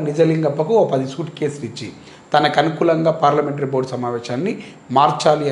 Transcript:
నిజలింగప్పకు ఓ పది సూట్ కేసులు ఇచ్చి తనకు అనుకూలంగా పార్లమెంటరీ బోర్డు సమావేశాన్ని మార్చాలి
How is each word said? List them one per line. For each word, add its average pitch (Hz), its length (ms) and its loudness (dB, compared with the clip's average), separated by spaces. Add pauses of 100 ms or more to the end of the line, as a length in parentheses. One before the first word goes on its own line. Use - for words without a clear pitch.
నిజలింగప్పకు 160 720 2
ఓ 185 40 6 (100)
పది 135 200 0
సూట్ 165 260 -8
కేసులు 143 300 -4
ఇచ్చి 107 180 -12 (460)
తనకు 147 280 2
అనుకూలంగా 160 500 2 (120)
పార్లమెంటరీ 143 500 0
బోర్డు 131 220 0
సమావేశాన్ని 123 580 -6 (440)
మార్చాలి 151 540 2